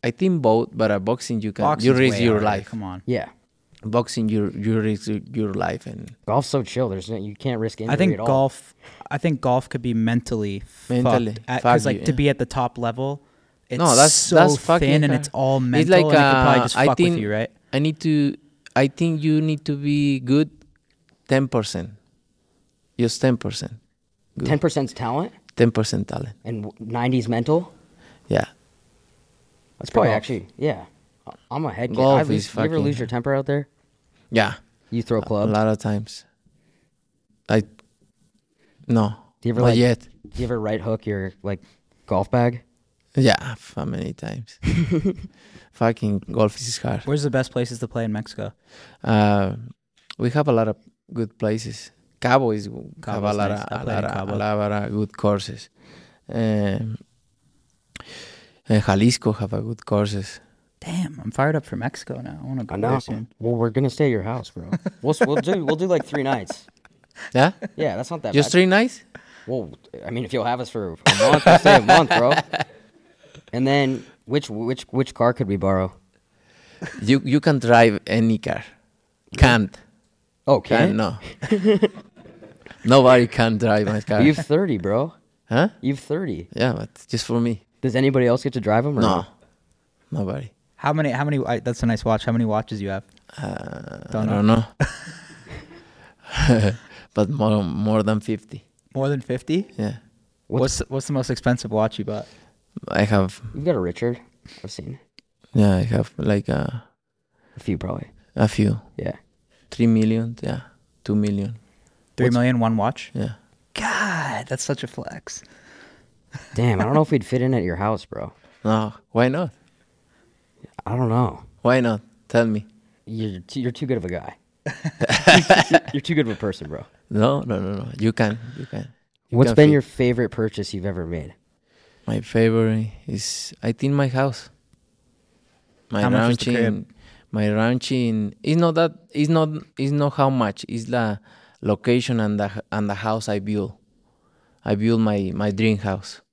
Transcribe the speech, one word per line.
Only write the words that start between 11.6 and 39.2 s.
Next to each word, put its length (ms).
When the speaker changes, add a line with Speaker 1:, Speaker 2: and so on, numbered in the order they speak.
Speaker 1:
fuck 120
Speaker 2:
'cause, 120
like, 140
Speaker 1:
you, 60
Speaker 2:
to 60
Speaker 1:
yeah. 40
Speaker 2:
be 120
at 120
the 60
top 320
level, 440
it's 80
Speaker 1:
No, 160
that's, 200
Speaker 2:
so 220
Speaker 1:
that's 200
fucking 320
Speaker 2:
thin 160
and 80
Speaker 1:
hard. 80
Speaker 2:
it's 120
all 260
Speaker 1:
It's 80
Speaker 2:
mental, 260
Speaker 1:
like, 140
Speaker 2:
and 60
it 40
could 260
probably 180
Speaker 1:
uh, 40
Speaker 2:
just 120
Speaker 1:
I 100
Speaker 2:
fuck 120
with 80
Speaker 1:
think 140
Speaker 2:
you, 100
right? 200
Speaker 1:
I 60
need 220
to, 360
I 140
think 340
you 180
need 260
to 100
be 440
good 300
ten 180
percent. 440
Just 220
ten 160
percent. 380
Good. 100
Speaker 3:
Ten 100
percent's 340
talent? 400
Speaker 1:
Ten 160
percent 380
talent. 220
Speaker 3:
And 200
w-, 200
ninety's 440
mental? 440
Speaker 1:
Yeah. 200
Speaker 3:
That's 120
probably 180
Speaker 1:
Golf. 80
Speaker 3:
actually, 400
yeah. 300
I, 60
I'm 160
a 60
head 180
kid. 60
Speaker 1:
Golf 240
Speaker 3:
I 20
lose, 240
Speaker 1:
is 80
Speaker 3:
you 60
ever 100
Speaker 1:
fucking 140
Speaker 3:
lose 140
your 80
temper 280
out 120
there? 220
Speaker 1:
Yeah. 240
Speaker 3:
You 120
throw 180
Speaker 1:
A 20
Speaker 3:
clubs? 300
Speaker 1:
lot 160
of 100
times. 460
I, 140
no. 280